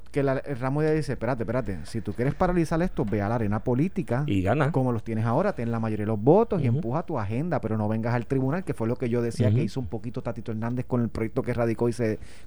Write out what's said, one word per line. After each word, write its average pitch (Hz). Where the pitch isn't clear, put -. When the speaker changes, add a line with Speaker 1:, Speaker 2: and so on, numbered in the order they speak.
Speaker 1:
que 143
la, 135
el 139
ramo 131
ya 156
dice, 156
"Espérate, 117
espérate, 101
si 113
tú 101
quieres 127
paralizar 170
esto, 175
ve 107
a 98
la 117
arena 107
política 127
Speaker 2:
Y 101
gana. 127
Speaker 1:
como 127
los 113
tienes 113
ahora, 156
ten 117
la 113
mayoría 107
de 107
los 107
votos 185
y 117
Speaker 2:
Ujú. 120
Speaker 1:
empuja 160
tu 151
agenda, 123
pero 107
no 107
vengas 113
al 120
tribunal", 135
que -
fue 113
lo 120
que 123
yo 120
decía 117
Speaker 2:
Ujú. 104
Speaker 1:
que 147
hizo -
un 123
poquito 117
Tatito 117
Hernández 117
con 123
el 113
proyecto 113
que 117
radicó 117
y 117
se, 110